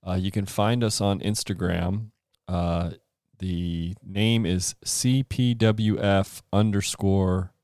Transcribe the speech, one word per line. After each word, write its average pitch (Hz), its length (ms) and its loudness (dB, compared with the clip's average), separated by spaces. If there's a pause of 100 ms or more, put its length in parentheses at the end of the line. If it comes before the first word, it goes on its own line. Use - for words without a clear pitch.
uh, 92 100 -2
you 92 160 0
can 101 140 -2
find 113 380 0
us 107 160 -2
on 98 220 0
Instagram. 90 840 -2 (380)
Uh, 85 460 -2 (480)
the 87 560 -4 (100)
name 110 400 0
is 90 380 -2
C 127 400 0
P 123 300 0
W 110 440 2
F 98 540 0
underscore 98 1000 2 (100)